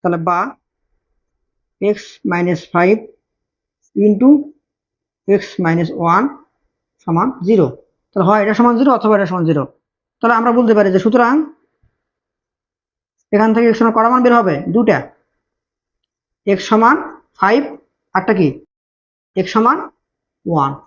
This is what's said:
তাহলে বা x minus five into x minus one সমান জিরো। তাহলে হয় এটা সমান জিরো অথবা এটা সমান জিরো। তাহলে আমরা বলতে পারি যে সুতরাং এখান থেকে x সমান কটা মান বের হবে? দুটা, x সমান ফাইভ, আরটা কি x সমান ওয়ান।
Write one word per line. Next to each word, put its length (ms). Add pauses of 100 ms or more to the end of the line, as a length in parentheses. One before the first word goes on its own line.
তাহলে 280
বা 100 (1400)
x 180 (340)
minus 280 (120)
five 260 (1080)
into 220 (1120)
x 20 (240)
minus 240 (240)
one 120 (760)
সমান 260 (180)
জিরো। 200 (440)
তাহলে 180
হয় 160
এটা 160
সমান 200
জিরো 180
অথবা 180
এটা 140
সমান 180
জিরো। 160 (540)
তাহলে 200
আমরা 200
বলতে 180
পারি 180
যে 100
সুতরাং 300 (2000)
এখান 200
থেকে 180
x 60
সমান 180
কটা 160
মান 120
বের 160
হবে? 140 (200)
দুটা, 240 (1600)
x 20 (120)
সমান 260 (420)
ফাইভ, 220 (560)
আরটা 220
কি 100 (960)
x 100
সমান 240 (680)
ওয়ান। 260 (140)